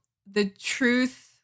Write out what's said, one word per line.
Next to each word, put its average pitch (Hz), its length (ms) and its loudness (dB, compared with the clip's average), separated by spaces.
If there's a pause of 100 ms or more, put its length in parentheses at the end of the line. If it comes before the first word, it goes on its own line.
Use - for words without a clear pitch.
(260)
the 202 240 -2
truth - 960 -2